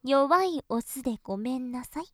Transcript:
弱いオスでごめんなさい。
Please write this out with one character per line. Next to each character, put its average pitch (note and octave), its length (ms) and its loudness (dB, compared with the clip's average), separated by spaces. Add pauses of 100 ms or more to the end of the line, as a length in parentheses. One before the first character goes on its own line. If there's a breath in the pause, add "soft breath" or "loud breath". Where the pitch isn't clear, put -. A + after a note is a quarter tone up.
弱 C#4 400 4
い F4 240 -2
オ A#3 140 0
ス - 220 -10
で A3+ 180 -2
ご G3 160 -6
め B3 220 -4
ん B3+ 120 -8
な B3 140 -8
さ - 160 -8
い。 F4+ 120 -8